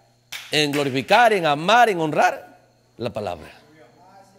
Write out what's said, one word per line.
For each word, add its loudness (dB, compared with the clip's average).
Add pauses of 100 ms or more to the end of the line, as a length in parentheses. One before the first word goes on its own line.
(520)
en 0
glorificar, 2
en 0
amar, 2
en -2
honrar -2 (380)
la -6
palabra. -10 (880)